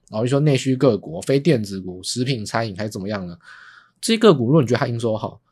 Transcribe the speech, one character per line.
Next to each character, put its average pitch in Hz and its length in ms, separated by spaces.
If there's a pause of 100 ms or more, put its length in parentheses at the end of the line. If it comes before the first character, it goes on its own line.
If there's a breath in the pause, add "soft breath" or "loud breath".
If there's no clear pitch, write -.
然 107 100
后 120 60
就 127 40
说 139 120
内 147 160
需 131 180
个 131 220
股、 85 240
非 139 180
电 139 240
子 98 160
股、 90 240
食 127 200
品、 123 220
餐 113 220
饮 98 80
还 107 80
是 104 60
怎 101 100
么 95 80
样 101 180
呢？ 87 120 (640 loud breath)
这 226 120
些 226 40
个 220 160
股， 120 140
如 127 40
果 160 100
你 117 60
觉 120 60
得 113 60
它 131 80
营 117 120
收 110 160
好， - 240 (120)